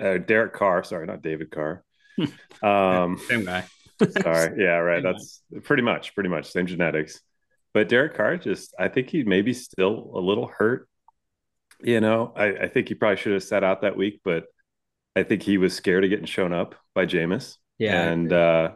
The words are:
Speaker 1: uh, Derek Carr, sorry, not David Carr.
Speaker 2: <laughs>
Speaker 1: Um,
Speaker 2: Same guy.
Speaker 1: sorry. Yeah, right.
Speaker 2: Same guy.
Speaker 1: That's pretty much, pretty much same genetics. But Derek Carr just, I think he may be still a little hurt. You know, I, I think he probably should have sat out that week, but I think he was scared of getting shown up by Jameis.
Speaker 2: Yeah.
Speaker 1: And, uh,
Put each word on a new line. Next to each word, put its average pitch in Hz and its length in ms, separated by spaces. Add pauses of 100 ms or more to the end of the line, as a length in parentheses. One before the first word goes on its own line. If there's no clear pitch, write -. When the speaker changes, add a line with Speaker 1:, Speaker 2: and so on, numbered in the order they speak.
Speaker 1:
uh, 95 180
Derek 110 340
Carr, 92 320
sorry, 82 220
not 92 160
David 78 280
Carr. 78 340 (340)
Speaker 2:
<laughs> - 440
Speaker 1:
Um, 92 560 (100)
Speaker 2:
Same 117 160
guy. 92 200 (580)
Speaker 1:
sorry. 82 400
Yeah, 87 160
right. 85 240
Speaker 2:
Same - 20
guy. 92 80
Speaker 1:
That's - 300 (220)
pretty 139 180
much, 98 320
pretty 98 140
much 78 220
same 90 160
genetics. 80 540 (520)
But 107 160
Derek 135 280
Carr 117 200
just, - 420
I 92 100
think 131 220
he 160 120
may 98 200
be 120 100
still 104 640
a 104 40
little 104 300
hurt. 117 400 (960)
You 120 180
know, 113 360
I, 104 100
I 95 220
think - 200
he - 60
probably 104 220
should 107 160
have 98 120
sat 98 180
out 95 200
that 101 140
week, 98 280
but 82 220 (680)
I 95 80
think 92 200
he 101 140
was 90 180
scared 92 280
of 95 80
getting 82 160
shown 90 260
up 87 220 (220)
by 92 100
Jameis. 90 500 (220)
Speaker 2:
Yeah. 101 240
Speaker 1:
And, 85 300
uh, 82 440